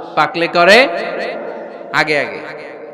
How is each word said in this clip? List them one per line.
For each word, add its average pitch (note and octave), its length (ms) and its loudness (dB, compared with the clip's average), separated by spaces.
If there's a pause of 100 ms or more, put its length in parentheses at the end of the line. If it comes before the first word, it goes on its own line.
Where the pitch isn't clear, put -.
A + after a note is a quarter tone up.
(140)
পাকলে D#3+ 320 2
করে F#3+ 420 6 (1040)
আগে D3+ 260 2
আগে। A2 200 -4 (560)